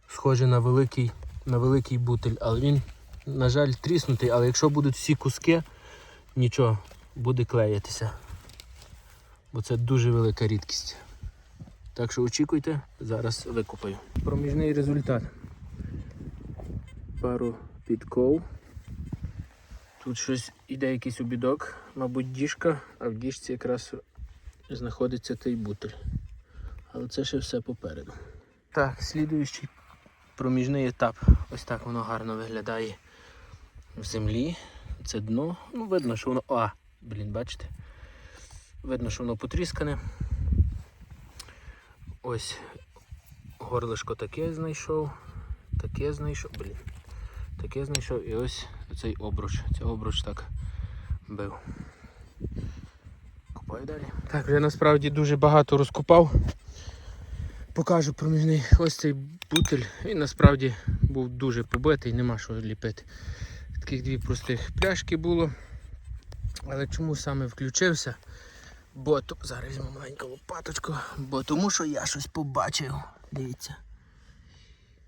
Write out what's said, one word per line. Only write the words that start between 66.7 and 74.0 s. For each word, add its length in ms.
чому 280
саме 300
включився? 720
Бо 260
ту-, 220
зараз 280
візьму 240
маленьку 320
лопаточку, 680
бо 260
тому 260
що 160
я 200
щось 220
побачив. 640
Дивіться. 440